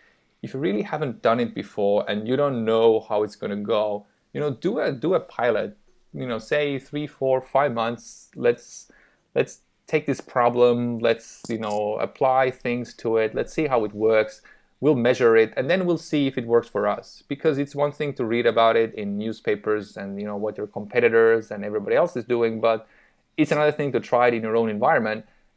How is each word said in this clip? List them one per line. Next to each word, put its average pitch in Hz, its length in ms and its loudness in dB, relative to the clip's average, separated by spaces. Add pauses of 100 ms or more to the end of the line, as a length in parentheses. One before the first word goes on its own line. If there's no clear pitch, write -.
(440)
if 107 100 -12
you 131 60 -6
really 202 240 -2
haven't 151 400 -6
done 117 160 4
it 117 160 -4
before 101 520 -2
and 104 200 -4
you 127 80 0
don't 135 300 -2
know 113 440 4
how 107 140 0
it's 104 120 -8
gonna 104 200 -6
go, 104 500 -4 (260)
you 143 100 -8
know, 147 100 -2
do 196 280 -4
a, 233 120 -2
do 139 220 -2
a 165 60 2
pilot. 107 580 -2 (360)
You 135 140 -8
know, 113 120 -4
say 147 380 -2
three, 147 300 -8
four, 131 340 0
five 131 320 0
months. 117 600 -6
Let's, - 560 -2 (420)
let's - 280 -4 (260)
take 156 180 -2
this 135 140 -2
problem. 120 800 2
Let's, 117 480 -2
you 113 100 -6
know, 104 440 -2
apply 131 500 0
things 123 440 -6
to 113 200 -2
it. 110 180 0
Let's 120 200 -6
see 156 140 -2
how 120 180 0
it 104 80 -6
works. 107 480 0 (400)
We'll 143 140 4
measure 120 420 4
it, 110 180 4
and 131 140 -4
then 185 160 0
we'll 175 120 0
see 147 300 0
if 131 100 -4
it 120 80 -6
works 117 220 2
for 101 180 -2
us. - 440 -4
Because 143 280 -2
it's 143 160 -4
one 143 200 -2
thing 143 220 -6
to 123 100 -2
read 117 200 0
about 113 300 4
it 113 180 2
in 101 240 -6
newspapers 107 760 -4
and, 98 240 -10
you 104 80 -8
know, 104 80 -8
what 104 220 -6
your 107 100 -8
competitors 113 840 2
and 101 140 -10
everybody 104 320 -2
else 131 220 0
is 117 80 -8
doing, 117 340 0
but 113 280 0 (500)
it's 156 160 2
another 151 180 2
thing 143 220 -4
to 117 80 0
try 123 260 4
it 120 60 4
in 113 100 -2
your 113 140 0
own 113 120 0
environment. 110 560 0 (320)